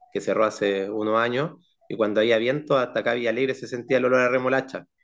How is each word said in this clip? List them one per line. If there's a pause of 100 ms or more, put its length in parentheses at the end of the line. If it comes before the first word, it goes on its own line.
(140)
que
cerró
hace
unos
años, (360)
y
cuando
había
viento,
hasta
acá
Villa
Alegre
se
sentía
el
olor
a
remolacha. (180)